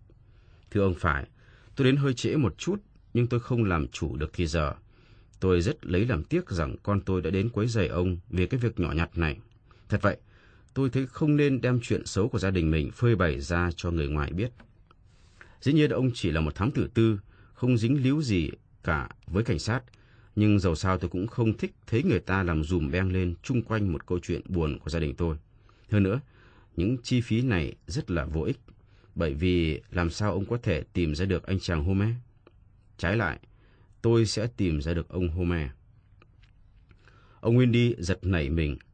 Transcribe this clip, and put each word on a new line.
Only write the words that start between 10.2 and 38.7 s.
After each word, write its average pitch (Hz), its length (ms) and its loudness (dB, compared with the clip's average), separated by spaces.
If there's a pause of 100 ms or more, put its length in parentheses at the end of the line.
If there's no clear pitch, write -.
tôi 135 160 0
thấy 131 160 -2
không 151 300 2
nên 139 240 2
đem 123 220 2
chuyện - 240 -2
xấu 98 220 0
của 120 100 -4
gia 95 120 0
đình 85 200 2
mình 76 200 0
phơi 117 260 2
bày 80 240 0
ra 85 360 0
cho 87 140 -4
người 78 180 -2
ngoài 73 240 -2
biết. 107 180 -4 (1120)
Dĩ 131 120 2
nhiên 151 180 6
ông 131 240 0
chỉ 90 160 -2
là 78 100 0
một 78 140 0
thám 101 160 0
tử - 240 -2
tư, 110 260 4 (340)
không 127 220 2
dính 120 260 2
líu 139 200 2
gì 98 280 0 (320)
cả 76 260 -2 (180)
với 98 180 -2
cảnh 92 140 0
sát, 113 240 -4 (540)
nhưng 104 220 6
dầu 90 160 2
sao 92 240 0
tôi 87 120 -4
cũng 92 160 -4
không 113 300 0
thích - 180 -6 (120)
thấy 117 160 0
người 139 180 2
ta 95 220 0
làm 80 220 0
dùm 76 260 0
beng 90 220 0
lên 90 300 0
chung 123 200 -2
quanh 107 300 -2
một - 140 -6
câu 90 160 -2
chuyện - 260 -4
buồn 80 300 -2
của - 120 -10
gia 82 100 -2
đình 73 140 -2
tôi. 82 220 -2 (540)
Hơn 107 120 4
nữa, 98 180 2 (560)
những 104 260 0
chi 127 180 0
phí 117 220 0
này 90 320 0 (120)
rất 120 240 -8
là 80 140 -2
vô 76 180 -4
ích, 85 160 -2 (560)
bởi 80 200 -2
vì 82 560 2
làm 85 200 0
sao 104 220 -2
ông 95 140 -4
có 120 160 -4
thể 82 200 -2 (100)
tìm 80 220 0
ra 82 100 -2
được 92 220 -2
anh 92 140 -2
chàng 80 240 -2
Homer? 98 300 0 (840)
Trái 90 180 0
lại, 95 220 -2 (640)
tôi 117 240 4
sẽ 101 200 -4 (100)
tìm 80 260 0
ra 82 120 -2
được 85 140 -4
ông 90 200 -2
Homer." 85 420 -2 (1700)
Ông 117 180 4
Windy 120 400 4
giật 87 240 -2
nảy 82 280 0
mình 76 260 0 (180)